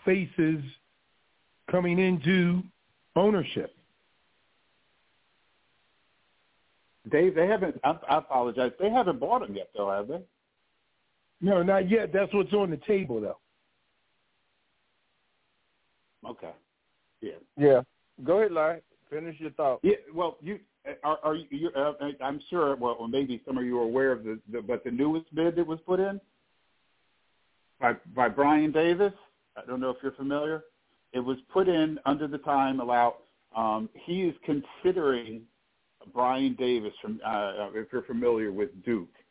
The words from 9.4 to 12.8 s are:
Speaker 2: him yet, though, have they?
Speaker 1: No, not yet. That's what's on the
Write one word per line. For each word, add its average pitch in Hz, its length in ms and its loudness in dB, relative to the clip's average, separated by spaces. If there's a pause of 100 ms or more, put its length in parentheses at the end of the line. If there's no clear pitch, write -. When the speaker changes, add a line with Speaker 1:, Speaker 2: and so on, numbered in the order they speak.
Speaker 2:
him 101 140 -10
yet, 95 200 -10
though, 101 140 -2
have 101 160 -2
they? 170 160 -8 (1160)
Speaker 1:
No, 180 220 4
not 185 280 4
yet. 214 220 2
That's 190 200 2
what's 202 200 2
on 202 180 2
the 156 60 -4 (100)